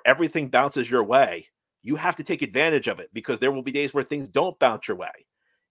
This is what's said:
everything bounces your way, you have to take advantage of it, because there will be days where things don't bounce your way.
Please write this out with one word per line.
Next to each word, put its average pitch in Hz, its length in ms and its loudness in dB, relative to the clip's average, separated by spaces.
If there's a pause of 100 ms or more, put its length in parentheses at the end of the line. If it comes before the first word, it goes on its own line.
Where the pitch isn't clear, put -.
everything 147 420 2
bounces 127 420 2
your 120 140 2
way, 104 460 2 (340)
you 139 140 -6
have 165 180 -2
to 156 80 -12
take 151 180 -4
advantage 139 460 0
of 92 140 -4
it, 87 120 -16
because 117 280 -6
there 143 100 2
will 135 140 -4
be 135 80 -8
days 143 200 -2
where 135 120 -2
things 143 240 -8
don't 170 320 -2
bounce 113 260 2
your 98 100 -6
way. 87 300 -14 (440)